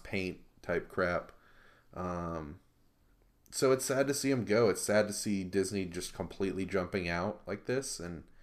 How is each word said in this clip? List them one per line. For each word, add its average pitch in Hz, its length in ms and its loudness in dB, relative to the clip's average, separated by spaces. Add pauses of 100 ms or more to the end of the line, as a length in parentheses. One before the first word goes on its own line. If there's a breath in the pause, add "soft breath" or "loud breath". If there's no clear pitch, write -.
Paint 92 360 -4 (220)
type - 280 -2
crap. 87 420 0 (640 soft breath)
Um, 85 640 -6 (880)
so 135 220 4
it's 131 140 2
sad 139 240 2
to 143 40 0
see 139 200 2
'em 120 100 2
go. 107 240 6
It's 90 140 2
sad 107 260 4
to 101 60 -4
see 98 320 0
Disney 95 400 0
just 87 280 -8
completely 95 520 -2
jumping 90 420 -2
out 87 400 -2
like 98 180 -6
this 131 360 -4
and, 87 220 -8 (200 soft breath)